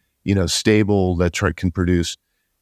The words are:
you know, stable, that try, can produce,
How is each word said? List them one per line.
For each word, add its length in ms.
you 100
know, 140
stable, 720
that 160
try, 180
can 200
produce, 460